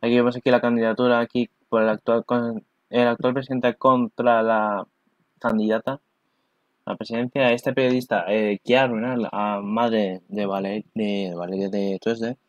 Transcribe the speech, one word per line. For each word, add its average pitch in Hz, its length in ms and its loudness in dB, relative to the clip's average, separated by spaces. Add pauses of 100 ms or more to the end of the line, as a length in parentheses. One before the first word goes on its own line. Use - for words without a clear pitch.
Aquí 120 140 0
vemos 123 220 2
aquí 127 140 -2
la 120 120 4
candidatura, 120 580 2
aquí 120 300 -2 (180)
por 110 140 2
el 110 80 2
actual 113 340 0
con-, 117 400 -4 (240)
el 120 200 2
actual 123 260 0
presidente 127 400 -2
contra 120 680 2
la 107 440 0 (520)
candidata 110 640 -2 (840)
a - 60 -10
la 101 60 -4
presidencia. 120 560 0
Este 127 220 -2
periodista, 127 540 0
eh, 104 360 0
quiere 123 160 4
arruinar 123 380 -2 (120)
a 104 300 -4
madre 107 680 0
de 101 180 -4
Vale-, 98 480 -4
de 98 400 -4
Valeria 95 340 -6
de 98 320 -4
Tuesday. 117 360 -4 (120)